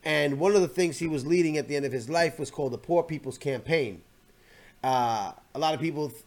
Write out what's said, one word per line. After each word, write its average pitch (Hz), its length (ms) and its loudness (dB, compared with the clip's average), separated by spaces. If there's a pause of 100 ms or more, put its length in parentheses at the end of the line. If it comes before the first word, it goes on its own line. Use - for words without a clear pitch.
And 147 360 0
one 196 160 4
of 196 40 8
the 175 80 2
things 170 300 0
he 170 80 -4
was 151 180 -2
leading 160 320 4
at 127 120 -4
the 143 80 -2
end 143 80 -2
of 131 80 -2
his 123 180 -6
life 170 280 2
was 143 120 -6
called 135 220 -4
the 120 60 -6
Poor 170 260 2
People's 139 340 -8
Campaign. 127 640 -2 (800)
Uh, 117 500 2 (220)
a 131 40 -6
lot 156 160 2
of 127 60 -6
people, 151 320 -4 (140)